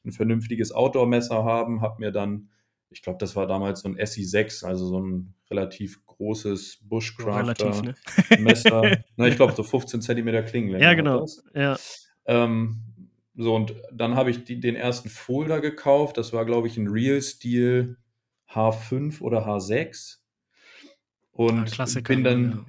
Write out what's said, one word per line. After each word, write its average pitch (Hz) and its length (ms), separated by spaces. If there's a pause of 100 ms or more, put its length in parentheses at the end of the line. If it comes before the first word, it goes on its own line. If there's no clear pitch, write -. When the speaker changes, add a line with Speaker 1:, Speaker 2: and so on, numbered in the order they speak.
Speaker 1:
ein 117 60
vernünftiges 113 600
Outdoor-Messer 120 720
haben, 113 380
hab 110 160
mir 107 140
dann, 104 360 (400)
ich - 140
glaub, 92 160
das 98 180
war 98 100
damals 95 340
so 98 100
ein 92 80
S 107 180
I 101 80
sechs, 104 400
also 92 220
so 92 140
ein 92 340 (140)
relativ 95 580
großes 104 760 (100)
Speaker 2:
Ja, 110 500
relativ, 104 420
ne? 120 120
Speaker 1:
Bushcrafter-Messer. 113 1160
Speaker 2:
<laughs> - 80
Speaker 1:
Na, 120 120
ich 117 80
glaub, 135 160
so 110 100
fünfzehn 123 380
Zentimeter 113 420
Klingenlänge 110 400
Speaker 2:
Ja, 165 80
Speaker 1:
hat 170 60
Speaker 2:
genau. 147 240
Speaker 1:
das. - 240 (100)
Speaker 2:
Ja. 139 240 (460)
Speaker 1:
Ähm, 113 560 (560)
so, 113 180
und 110 200 (180)
dann 117 240
hab 131 100
ich 120 160
die, 120 160
den 120 160
ersten 120 340
Folder 151 520
gekauft. 147 560
Das 113 160
war, 113 140
glaub 117 200
ich, 113 120
ein 104 100
Real 131 340
Steel 123 720 (520)
H 110 240
fünf 135 480
oder 110 260
H 104 140
sechs. - 640 (1080)
Und 117 300
Speaker 2:
Ah, 110 40
Klassiker, 123 480
Speaker 1:
bin 131 100
Speaker 2:
ne? 127 60
Speaker 1:
dann, 123 400